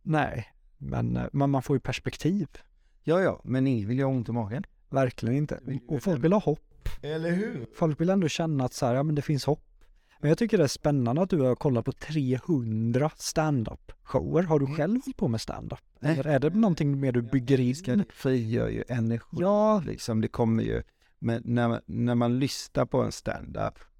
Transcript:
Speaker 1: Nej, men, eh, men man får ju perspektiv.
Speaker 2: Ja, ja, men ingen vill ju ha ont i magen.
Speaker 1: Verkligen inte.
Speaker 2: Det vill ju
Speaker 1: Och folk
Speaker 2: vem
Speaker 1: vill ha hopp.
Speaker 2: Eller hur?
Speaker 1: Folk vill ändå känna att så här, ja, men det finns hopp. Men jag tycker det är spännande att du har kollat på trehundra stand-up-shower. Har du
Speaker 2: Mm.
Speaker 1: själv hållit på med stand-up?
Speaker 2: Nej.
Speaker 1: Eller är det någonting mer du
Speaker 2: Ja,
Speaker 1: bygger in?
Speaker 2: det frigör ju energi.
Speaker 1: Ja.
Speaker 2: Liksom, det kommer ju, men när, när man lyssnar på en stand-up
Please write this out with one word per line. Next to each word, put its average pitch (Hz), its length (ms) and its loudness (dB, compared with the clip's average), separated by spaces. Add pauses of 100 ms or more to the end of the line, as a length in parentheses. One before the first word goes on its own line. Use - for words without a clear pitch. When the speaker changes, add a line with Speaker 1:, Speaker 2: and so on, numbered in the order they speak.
Speaker 1:
Nej, 143 460 -2 (300)
men, 120 400 -4
eh, 120 160 -2
men 139 160 2
man 135 120 2
får 139 140 0
ju 127 40 0
perspektiv. 151 680 -2 (560)
Speaker 2:
Ja, 170 180 2
ja, 143 220 0
men 131 240 0
ingen 113 200 0
vill 123 100 -2
ju 139 60 0
ha 135 80 0
ont 123 180 -2
i - 20 -4
magen. 113 320 -4 (260)
Speaker 1:
Verkligen 131 460 0
inte. 147 200 -2
Speaker 2:
Det - 100 -16
vill 139 100 -6
ju - 120 -8
Speaker 1:
Och 143 160 -2
folk 180 120 2
Speaker 2:
vem 120 60 -2
Speaker 1:
vill 165 120 4
ha 208 60 4
hopp. - 500 -4 (120)
Speaker 2:
Eller 160 300 -4
hur? 185 440 -4
Speaker 1:
Folk 160 260 0
vill 170 80 2
ändå 190 180 4
känna 147 380 0
att - 80 -4
så - 120 -2
här, 120 100 2
ja, 139 80 2
men 156 120 0
det 143 60 0
finns 143 240 -2
hopp. - 180 0 (560)
Men 147 100 0
jag 170 80 6
tycker 220 200 2
det 165 60 6
är 135 40 4
spännande 139 540 0
att 190 80 0
du 160 120 2
har 127 140 4
kollat 123 300 0
på 131 60 -2
trehundra 127 1200 0
stand-up-shower. 147 1300 -2
Har 160 160 2
du 139 60 2
Speaker 2:
Mm. 143 120 -6
Speaker 1:
själv 202 280 0
hållit 262 120 -10
på - 100 0
med 113 140 0
stand-up? - 380 -10 (200)
Speaker 2:
Nej. 147 200 0
Speaker 1:
Eller 135 120 -2
är 135 80 4
det 147 100 2
någonting 165 500 2
mer 135 120 0
du 120 80 2
Speaker 2:
Ja, 120 120 -4
Speaker 1:
bygger 131 280 4
in? 127 160 2 (100)
Speaker 2:
det 151 280 2
frigör 117 560 0
ju 110 180 -4
energi. 117 520 -4
Speaker 1:
Ja. 208 460 4
Speaker 2:
Liksom, 110 360 -4
det 113 60 0
kommer 113 360 0
ju, 113 200 -2 (360)
men 117 260 -2
när, 117 400 0
när 120 300 -2
man 120 240 2
lyssnar - 460 -2
på 127 160 -2
en 107 100 -2
stand-up - 680 -8 (200)